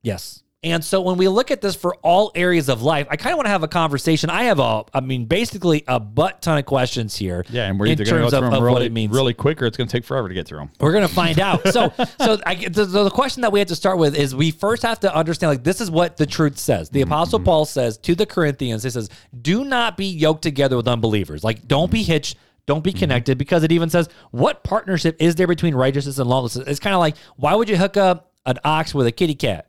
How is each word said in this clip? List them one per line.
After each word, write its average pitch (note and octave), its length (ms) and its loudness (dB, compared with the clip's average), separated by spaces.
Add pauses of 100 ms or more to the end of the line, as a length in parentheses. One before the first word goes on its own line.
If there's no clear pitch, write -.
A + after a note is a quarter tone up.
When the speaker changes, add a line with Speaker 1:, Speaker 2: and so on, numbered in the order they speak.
Speaker 1:
Yes. G#2 400 -8 (220)
And E3 200 -2
so F#3+ 180 0
when F3+ 160 0
we F#3+ 100 4
look A3+ 240 0
at - 80 -2
this G3 160 -2
for F3 260 -4
all F#3+ 320 4
areas E3+ 340 2
of A#2 140 0
life, D3 280 2
I D3+ 60 -2
kinda D#4 200 -2
wanna C4 140 -2
have F#3 120 0
a D#3+ 60 -4
conversation. D#3 600 0
I F#3 160 -2
have G#3 140 2
a, A2+ 240 2 (100)
I C#3 80 0
mean, C3 260 -4
basically F3 600 0
a B2+ 140 0
butt A#2+ 420 -2
ton D#3+ 160 0
of C#3 80 -4
questions B2+ 500 -2
here F2+ 320 -4
Speaker 2:
Yeah, A#2 200 -4
and G2 100 -2
we're G#2 80 2
Speaker 1:
in D#3 60 4
Speaker 2:
either C#3 120 0
gonna A2+ 180 2
Speaker 1:
terms A#2+ 100 2
Speaker 2:
go C#3 60 2
Speaker 1:
of, - 20 2
Speaker 2:
through B2 80 0
'em - 60 2
Speaker 1:
of B2+ 100 2
Speaker 2:
really, B2 80 4
Speaker 1:
what B2 100 2
it A#2+ 80 -2
means. A2 240 -2
Speaker 2:
really C3 200 2
quick, D3 280 -2
or B2 40 0
it's G#2+ 100 -2
gonna A#2 120 -4
take B2 160 -4
forever B2+ 220 -4
to F2+ 80 -10
get F2 140 -6
through D2+ 140 -12
'em. D2 80 -14 (100)
Speaker 1:
We're D3+ 120 2
gonna G3+ 140 2
find E3 320 0
out. F#3+ 300 0
So, G3+ 240 2 (120)
Speaker 2:
<laughs> - 160 -10
Speaker 1:
so A3 240 2
I, F3 120 -2
the, F#3+ 300 -2
the, G3 180 2
the G3 60 2
question B3+ 320 -2
that G#3+ 100 2
we G3+ 80 4
have G3 80 0
to E3+ 80 -4
start F#3 220 0
with D3+ 180 4
is C#3 180 0
we E3 160 0
first G#3 320 -2
have A3+ 180 -2
to F#3 140 0
understand, D#3+ 360 0
like, C3 120 0
this E3+ 180 0
is F#3+ 120 -6
what E3 240 0
the D#3 100 2
truth D3+ 320 0
says. F2 320 -2
The C#3 120 0
Speaker 2:
Mm-hmm, C#3 100 0
Speaker 1:
Apostle E3+ 260 0
Speaker 2:
mm-hmm. F#3 80 0
Speaker 1:
Paul D#3 180 4
says A#2+ 340 -2
to E3+ 180 0
the G#3 100 0
Corinthians, C3 560 -2
he B2+ 80 -4
says, A2+ 200 -6 (300)
"Do F#3 240 -2
not A#3+ 320 -2
be G3 100 -4
yoked D#3 360 0
together C#3 340 0
with A#2 120 0
unbelievers." G#2+ 560 -2
Like, A2 240 -4
don't E3 220 2
be A3 120 2
Speaker 2:
Mm-hmm. F3 100 0
Speaker 1:
hitched. - 240 -2 (300)
Don't D3+ 160 0
be F#3 80 0
Speaker 2:
Mm-hmm. G2 80 -8
Speaker 1:
connected, B2+ 400 0
because D#3 240 2
it D#3+ 80 2
even E3+ 200 2
says, E3+ 180 2 (240)
"What F#3+ 320 0
partnership F#3 560 0
is E3 160 4
there F3+ 100 2
between E3+ 300 0
righteousness C3+ 420 0
and B2 100 0
lawlessness?" B2+ 380 -2
It's C#3+ 140 -4
kinda G3 180 0
like, D#3 160 2 (220)
why D3 180 2
would A3 140 2
you G#3 80 2
hook G3 200 0
up F#3 360 2 (120)
an B2+ 200 -2
ox D#3 280 0
with C3 140 2
a A#2 60 2
kitty D#3 240 0
cat F#2+ 320 -4